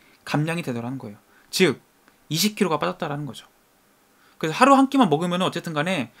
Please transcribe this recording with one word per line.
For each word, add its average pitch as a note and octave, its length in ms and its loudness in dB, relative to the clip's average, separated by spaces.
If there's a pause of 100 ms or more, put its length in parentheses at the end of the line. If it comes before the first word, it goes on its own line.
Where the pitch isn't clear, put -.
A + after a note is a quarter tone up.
(240)
감량이 D#3+ 380 -2
되더라는 B2 360 -6
거예요. G#2+ 180 -14 (340)
즉 E3 300 2 (480)
이십 F#3 280 -2
킬로가 D#3+ 220 0
빠졌다라는 D#3 460 -6
거죠. A#2+ 220 -14 (920)
그래서 D#3 180 -4
하루 C4+ 180 8
한 C4+ 160 6
끼만 C4 180 4
먹으면 F3 340 0
어쨌든 E3+ 300 -4
간에 D3+ 480 -4